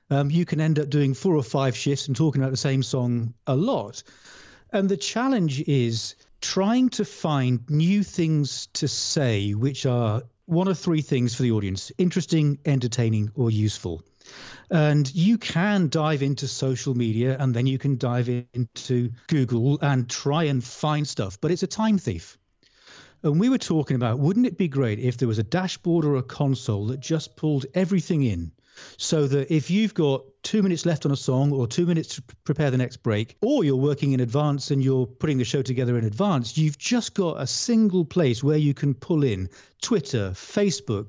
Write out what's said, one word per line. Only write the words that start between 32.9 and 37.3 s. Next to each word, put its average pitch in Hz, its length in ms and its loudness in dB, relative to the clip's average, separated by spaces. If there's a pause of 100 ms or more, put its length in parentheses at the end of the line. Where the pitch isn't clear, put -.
break, 110 440 -2
or 247 220 2
you're 139 100 2
working 139 380 2
in 127 80 2
advance 139 500 0
and 139 140 2
you're 131 200 2
putting 143 320 -2
the 127 80 0
show 139 180 0
together 120 360 0
in 117 60 0
advance, 123 520 0
you've 156 220 0
just - 340 -2
got 175 280 -2